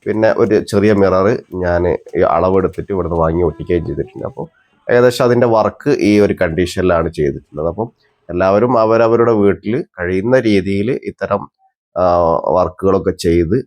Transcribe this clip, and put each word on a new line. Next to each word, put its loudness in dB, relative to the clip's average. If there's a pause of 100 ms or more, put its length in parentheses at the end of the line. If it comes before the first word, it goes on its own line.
പിന്നെ 0 (120)
ഒരു 2 (160)
ചെറിയ 2 (100)
മിറർ 2 (360)
ഞാൻ 0 (360)
ഈ 2 (140)
അളവെടുത്തിട്ട് 0
ഇവിടുന്ന് -4
വാങ്ങി 0
ഒട്ടിക്കുകയും -4
ചെയ്തിട്ടുണ്ട്. -10
അപ്പൊ -14 (520)
ഏകദേശം 4
അതിൻ്റെ 2 (100)
വർക്ക് -2 (180)
ഈ 4 (140)
ഒരു 0
കണ്ടീഷനിലാണ് -2
ചെയ്തിട്ടുള്ളത്. -6
അപ്പം -8 (400)
എല്ലാവരും 0 (100)
അവരവരുടെ 2 (100)
വീട്ടിൽ 0 (240)
കഴിയുന്ന -2 (120)
രീതിയിൽ 0 (220)
ഇത്തരം, -4 (600)
ആ, 2 (540)
വർക്കുകളൊക്കെ -2 (120)
ചെയ്ത് 0